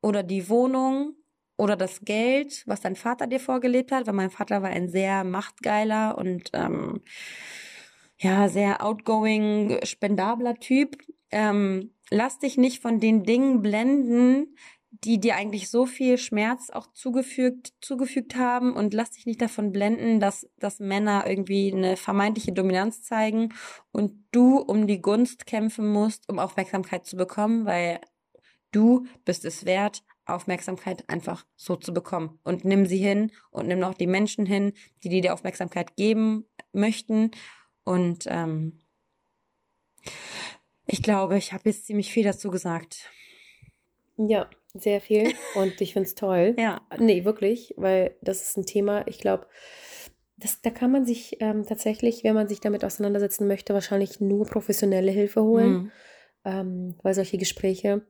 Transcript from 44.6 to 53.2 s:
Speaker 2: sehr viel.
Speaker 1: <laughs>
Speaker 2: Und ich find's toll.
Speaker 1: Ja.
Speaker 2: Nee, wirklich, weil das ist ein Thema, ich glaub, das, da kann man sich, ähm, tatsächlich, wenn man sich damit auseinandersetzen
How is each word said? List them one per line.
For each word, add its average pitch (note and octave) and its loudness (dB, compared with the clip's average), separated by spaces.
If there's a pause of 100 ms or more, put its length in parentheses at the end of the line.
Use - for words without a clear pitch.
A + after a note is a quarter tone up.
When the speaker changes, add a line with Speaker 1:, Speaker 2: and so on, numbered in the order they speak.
Speaker 2:
sehr G3+ 0
viel. G#3+ 2 (100)
Speaker 1:
<laughs> - -10
Speaker 2:
Und F#3+ 0
ich F#3 -4
find's F#3+ -2
toll. F#3+ 2
Speaker 1:
Ja. A3 0 (180)
Speaker 2:
Nee, G3 6
wirklich, G#3+ 0
weil F#3+ 2
das F#3+ -4
ist - -6
ein F#3+ -4
Thema, G3+ 0
ich - -10
glaub, F#3+ -2 (920)
das, - -6
da A#3 -2
kann B3 0
man C4+ 4
sich, A#3+ -4
ähm, G#3+ -2
tatsächlich, A3 -2
wenn A3 4
man G#3+ 2
sich G#3 -6
damit G#3 -2
auseinandersetzen G3+ -2